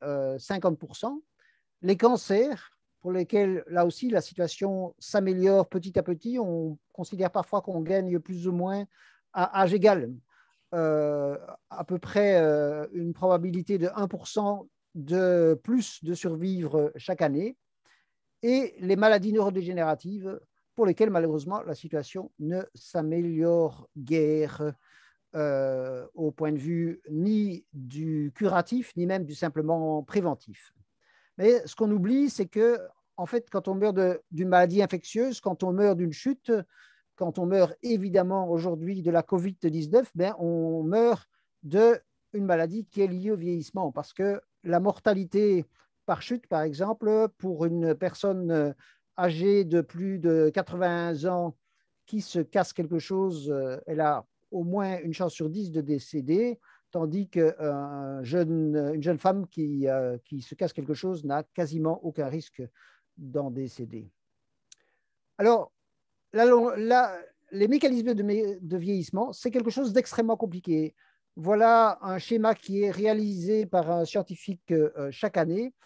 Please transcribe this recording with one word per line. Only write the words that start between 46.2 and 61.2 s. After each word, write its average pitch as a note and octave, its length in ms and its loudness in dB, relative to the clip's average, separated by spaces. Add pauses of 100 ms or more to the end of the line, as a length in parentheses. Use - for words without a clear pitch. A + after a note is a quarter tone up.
chute, A#3+ 240 -8
par D#3+ 160 -2
exemple, G#3+ 640 0 (120)
pour E3+ 260 -4
une E3 320 0
personne E3+ 760 0 (460)
âgée F3+ 460 2
de E3 160 2
plus F#3 400 -6
de D#3+ 340 4
quatre-vingts E3+ 680 -2
ans F3 320 -2 (500)
qui G#3+ 140 -4
se - 180 -6
casse E3+ 340 0
quelque E3 280 -4
chose, F3+ 500 -4
euh, C3+ 380 -4
elle D#3 120 -4
a D3 240 2 (280)
au F3+ 100 -4
moins F#3+ 380 -2
une E3 120 -6
chance E3+ 200 -4
sur D#3 180 -4
dix F#3 220 -6
de D#3 80 -2
décéder, D3+ 800 -2 (320)
tandis F3 360 -4
qu'un C#3+ 920 -2
jeune, D#3 720 0
une D3+ 80 -4
jeune D#3+ 160 0
femme F#3+ 300 0
qui, C#3+ 400 -2
euh, B2+ 360 -2
qui C#3 180 -12
se - 120 -16
casse F3+ 180 -4
quelque D3 220 -6
chose F3+ 300 -6